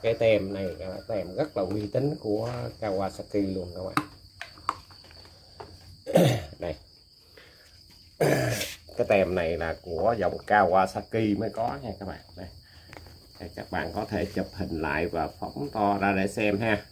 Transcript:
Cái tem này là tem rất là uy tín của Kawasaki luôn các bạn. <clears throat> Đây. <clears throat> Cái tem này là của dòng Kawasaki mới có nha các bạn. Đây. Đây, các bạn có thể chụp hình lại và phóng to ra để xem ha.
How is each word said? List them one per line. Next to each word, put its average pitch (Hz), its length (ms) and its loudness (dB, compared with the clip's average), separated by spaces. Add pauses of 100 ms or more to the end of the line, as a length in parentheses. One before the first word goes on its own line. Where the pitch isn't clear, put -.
Cái 113 120 2
tem 104 400 4
này 98 100 -4
là 92 320 -6 (120)
tem 92 280 -4
rất 156 200 -2
là 98 60 0
uy 104 240 -2
tín 135 340 0
của 110 300 -2 (300)
Kawasaki 95 720 -2
luôn 90 200 -6
các 90 80 -8
bạn. - 260 -2 (2000)
<clears throat> 123 340 6 (180)
Đây. 82 160 -6 (1400)
<clears throat> - 180 4 (600)
Cái 120 120 2
tem 92 260 4
này 85 240 0
là 80 240 -2
của 90 360 2
dòng 87 280 0
Kawasaki 101 920 4
mới 107 120 -2
có 123 320 -4
nha 117 80 -8 (100)
các 101 60 -8
bạn. 85 140 -10 (160)
Đây. 92 100 -12 (920)
Đây, 87 160 -12
các - 140 -12
bạn 82 240 -4
có 107 100 -2
thể 104 200 -2
chụp 95 280 -4
hình 80 300 -4
lại 78 240 0
và 80 220 -2 (120)
phóng 139 320 -8
to 101 260 2
ra 98 180 2
để 98 120 2
xem 104 320 0
ha. 107 320 2